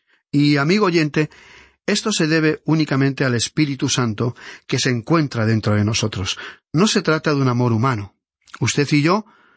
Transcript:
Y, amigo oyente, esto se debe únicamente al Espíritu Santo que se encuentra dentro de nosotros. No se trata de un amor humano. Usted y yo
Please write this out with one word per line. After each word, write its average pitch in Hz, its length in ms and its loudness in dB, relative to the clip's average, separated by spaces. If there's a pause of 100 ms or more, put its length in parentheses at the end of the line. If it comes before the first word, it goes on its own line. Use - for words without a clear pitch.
(320)
Y, 147 260 2
amigo 185 280 2
oyente, 156 460 0 (560)
esto 208 240 -2
se 175 140 0
debe 156 400 0
únicamente 143 600 0
al 123 100 0
Espíritu 139 540 -2
Santo 120 460 -2 (300)
que 131 140 -2
se 135 100 0
encuentra 123 560 0
dentro 107 300 2
de 104 100 2
nosotros. 104 520 -4 (360)
No 180 140 4
se 202 160 0
trata 156 320 0
de 139 60 0
un 131 60 2
amor 120 260 2
humano. 110 420 -2 (440)
Usted 131 320 0
y 147 120 4
yo 190 220 0 (320)